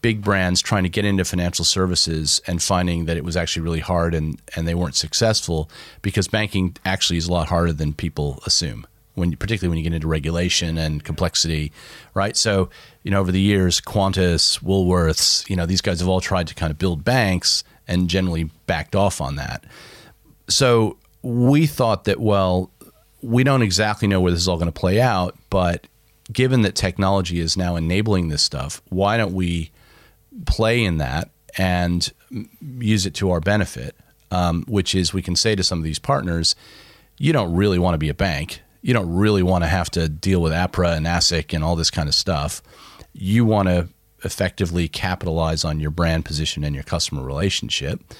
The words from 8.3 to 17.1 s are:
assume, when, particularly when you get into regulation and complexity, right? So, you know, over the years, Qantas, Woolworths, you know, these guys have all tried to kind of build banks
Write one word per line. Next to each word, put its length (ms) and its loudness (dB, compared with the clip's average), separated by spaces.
assume, 400 -4
when, 200 0
particularly 340 -2
when 100 0
you 40 -4
get 120 -2
into 120 -4
regulation 720 -2
and 260 -2
complexity, 680 -2
right? 240 -2
So, 320 2
you 80 -6
know, 100 2
over 120 0
the 100 2
years, 400 2
Qantas, 800 2
Woolworths, 880 2
you 60 0
know, 100 0
these 160 0
guys 200 -2
have 60 0
all 140 2
tried 280 -2
to 40 -14
kind 160 -4
of 80 -4
build 260 -2
banks 600 0